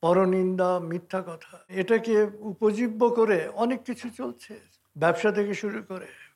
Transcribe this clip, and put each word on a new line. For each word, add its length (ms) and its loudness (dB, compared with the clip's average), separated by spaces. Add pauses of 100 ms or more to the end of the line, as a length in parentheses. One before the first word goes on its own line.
পরনিন্দা, 680 4 (180)
মিথ্যা 400 -6
কথা, 260 -18 (260)
এটাকে 340 0 (360)
উপজীব্য 500 0 (180)
করে 200 4 (240)
অনেক 240 -2
কিছু 200 -10 (120)
চলছে। 340 -12 (420)
ব্যবসা 420 2
থেকে 240 0
শুরু 180 -6 (100)
করে 200 -12 (260)